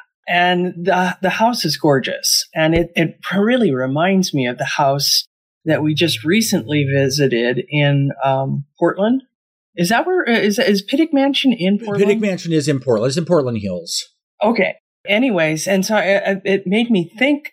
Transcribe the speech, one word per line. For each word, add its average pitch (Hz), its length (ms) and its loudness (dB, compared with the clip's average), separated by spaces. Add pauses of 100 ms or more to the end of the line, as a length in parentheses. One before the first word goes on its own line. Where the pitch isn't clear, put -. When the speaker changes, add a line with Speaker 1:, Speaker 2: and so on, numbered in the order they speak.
(300)
Speaker 1:
And 180 440 0 (120)
the, 180 360 0
the 185 100 0
house 233 340 0
is 151 100 -2
gorgeous. - 800 0
And 160 180 2
it, 170 220 0
it 165 220 -2 (200)
really 214 380 2
reminds 160 580 0
me 131 140 0
of 123 100 -4
the 139 60 -6 (140)
house 139 480 0 (400)
that 151 180 0
we 151 100 2
just 165 300 -2
recently 151 640 0
visited 127 840 0
in, 143 420 2 (120)
um, 135 400 -2 (160)
Portland. 214 440 0 (520)
Is 175 140 0
that 247 160 0
where, 370 180 0
is, 214 340 0
is 196 240 2
Pittock 311 320 0
Mansion 269 380 2
in 202 280 0
Portland? 208 280 -4
Speaker 2:
Pittock 208 140 2
Mansion 175 320 -4
is 151 160 2
in 139 100 0
Portland. 117 300 0
It's 135 80 -4
in 170 80 -2
Portland 135 320 0
Hills. 92 480 -8 (360)
Speaker 1:
Okay. 208 340 0 (300)
Anyways, 180 600 0
and 190 180 0
so 214 120 -2
I, 190 340 0
I, 190 140 -4
it 196 200 0
made 226 240 0
me 175 300 0
think 285 340 0